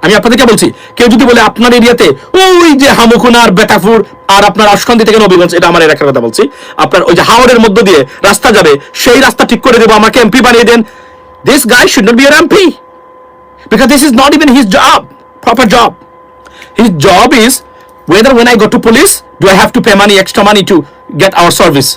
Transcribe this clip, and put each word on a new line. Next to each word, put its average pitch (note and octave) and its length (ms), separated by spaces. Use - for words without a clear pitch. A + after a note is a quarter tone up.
আমি G3 140
আপনাদেরকে A#3 360
বলছি, E3+ 200
কেউ A#3+ 120
যদি A3+ 180
বলে A#3+ 160
আপনার A#3+ 320
এরিয়াতে A#3+ 360
ওই F4 420
যে C4+ 140
হামুখুনা A#3 520
আর A3 100
বেতাফুর G#3 540
আর G#3 160
আপনার G#3 240
আশকান্দি A3 380
থেকে A3 140
নবীগঞ্জ, F3+ 360
এটা F3 120
আমার E3+ 140
এলাকার D#3 260
কথা C3+ 120
বলছি, A#2 220
আপনার E3 260
ওই - 100
যে F3+ 80
হাওড়ের A#3+ 380
মধ্য A3 220
দিয়ে F3+ 240
রাস্তা A#3+ 280
যাবে, F3+ 240
সেই B3+ 280
রাস্তা - 240
ঠিক - 160
করে A#3+ 160
দেবো, A3 160
আমাকে A#3+ 260
এমপি A3+ 220
বানিয়ে A#3+ 220
দেন, A#3 180
this C4 180
guy B3 220
should G#3+ 240
not A#3 100
be C#4 80
an C#4+ 60
এমপি, E4 380
because A3+ 220
this C#4+ 200
is A3+ 60
not C#4+ 200
even D4 180
his C4+ 100
job, C4+ 380
proper A#3+ 240
job। A#3 220
His A3+ 120
job G3 280
is B3 200
whether A3 220
when A#3 140
I B3 80
go G#3 140
to A#3+ 100
police, - 640
do F#3 40
I F#3+ 180
have F#3+ 60
to A#3+ 100
pay G3+ 140
money, G3+ 260
extra G3+ 320
money G3 140
to G3+ 80
get F#3+ 140
our E3+ 200
service? C#3+ 460